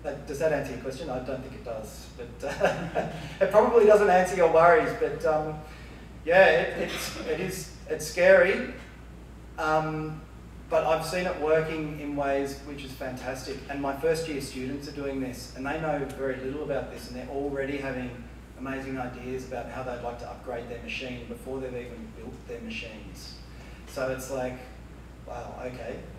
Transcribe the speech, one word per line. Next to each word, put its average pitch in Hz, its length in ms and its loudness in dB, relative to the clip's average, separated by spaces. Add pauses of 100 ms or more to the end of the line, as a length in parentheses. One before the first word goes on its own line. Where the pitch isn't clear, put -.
That, 143 240 -6
does 143 120 -6
that 160 120 4
answer 131 220 0
your 127 80 -8
question? 135 280 -6
I 127 100 -2
don't 127 220 -6
think - 120 -10
it 113 100 -12
does, 110 440 -10 (100)
but, - 440 -6
uh, - 460 0 (320)
<laughs> - 0 -
it 190 100 4
probably 233 360 8
doesn't 208 240 10
answer 185 260 6
your 165 160 8
worries, 160 480 8
but, 147 260 0
um, 156 300 2 (720)
yeah, 175 240 10
it, - 400 2
it's, - 280 -6 (100)
it 160 120 -2
is, - 320 -4 (180)
it's 156 180 -2
scary, 185 680 6 (840)
um, 156 640 0 (480)
but - 160 4
I've 156 200 2
seen 180 200 -2
it - 140 -2
working 156 600 2
in 143 160 -6
ways 139 500 0
which 143 180 -10
is 127 80 -12
fantastic. - 680 -8 (120)
And 143 120 -6
my 139 140 -2
first 160 320 0
year 143 120 -4
students 135 480 -6
are 147 40 -10
doing 139 280 -4
this, 123 360 -6
and 131 100 -8
they 156 160 -2
know 143 240 -2 (120)
very 131 200 -2
little 135 260 -6
about 131 280 -4
this, 120 160 -12
and 120 80 -12
they're 123 140 -10
already 139 480 -2
having 127 340 -4 (480)
amazing 131 380 -6
ideas 123 500 -6
about 120 220 -8
how 127 140 -8
they'd 120 200 -6
like 120 160 -6
to - 100 -10
upgrade 120 400 -8
their 117 140 -8
machine 120 440 -8
before 131 320 -8
they've 127 140 -6
even 117 340 -10 (100)
built - 300 -14
their 117 140 -10
machines. 110 760 -12 (520)
So 131 240 -4
it's 127 180 -6
like, 127 300 -4 (680)
wow, 120 280 -10 (100)
okay. 127 300 -8 (240)